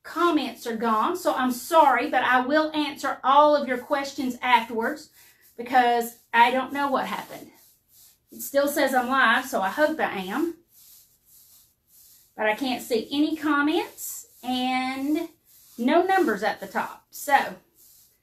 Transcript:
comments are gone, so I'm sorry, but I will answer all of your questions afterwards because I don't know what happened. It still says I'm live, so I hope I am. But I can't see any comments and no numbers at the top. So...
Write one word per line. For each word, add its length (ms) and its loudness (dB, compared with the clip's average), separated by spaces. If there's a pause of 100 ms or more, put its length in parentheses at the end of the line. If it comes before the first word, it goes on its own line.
comments 640 -2
are 100 -4
gone, 400 0
so 180 -2
I'm 180 0
sorry, 560 4
but 160 0
I 160 2
will 320 0
answer 500 -4
all 320 6
of 140 0
your 100 -2
questions 640 -4
afterwards 680 0 (460)
because 600 0 (160)
I 180 6
don't 220 -2
know 160 -2
what 180 -2
happened. 440 -12 (800)
It 80 -16
still 280 0
says 260 0
I'm 140 0
live, 380 2
so 140 -4
I 80 -2
hope 320 0
I 200 -4
am. 340 -4 (1800)
But 100 -2
I 80 2
can't 280 -4
see 280 -4
any 240 0
comments 920 -2 (160)
and 840 -2 (500)
no 240 4
numbers 400 2
at 180 -4
the 60 -12
top. 440 -8
So... 220 -8 (920)